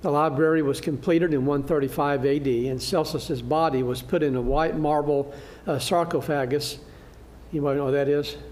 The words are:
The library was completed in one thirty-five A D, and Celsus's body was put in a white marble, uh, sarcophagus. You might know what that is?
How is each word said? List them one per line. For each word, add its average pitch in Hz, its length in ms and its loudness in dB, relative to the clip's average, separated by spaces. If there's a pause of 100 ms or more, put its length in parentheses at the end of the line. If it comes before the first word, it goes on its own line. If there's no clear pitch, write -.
The 180 80 0
library 156 520 2
was 139 180 0
completed 165 540 2
in 131 100 2
one 143 180 0
thirty-five 143 640 0
A 139 140 4
D, 127 300 0
and 131 120 -4
Celsus's 156 640 -2
body 139 400 2
was 127 180 -2
put 170 220 0
in 143 120 2
a 127 60 0
white 139 380 0
marble, 147 560 0 (320)
uh, 156 120 0
sarcophagus. 147 1000 0 (720)
You 160 80 -2
might 139 160 0
know 143 80 0
what 135 80 0
that 143 160 2
is? 147 280 0 (160)